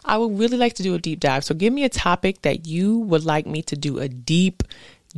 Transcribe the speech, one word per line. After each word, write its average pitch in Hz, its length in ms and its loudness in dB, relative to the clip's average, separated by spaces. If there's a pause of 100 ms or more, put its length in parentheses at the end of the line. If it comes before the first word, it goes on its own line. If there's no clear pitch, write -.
I 214 140 0
would 220 220 0
really 233 180 2
like 240 200 2
to 190 60 -8
do 185 120 0
a 170 40 0
deep 160 220 -6
dive. 139 240 2
So 165 100 -2
give 208 200 2
me 285 100 0
a 240 60 2
topic 185 500 0
that - 260 0
you 190 340 0
would 160 260 0
like 156 200 0
me 156 180 -6
to - 120 -6
do 143 220 -4
a 139 100 -4
deep 160 540 0 (560)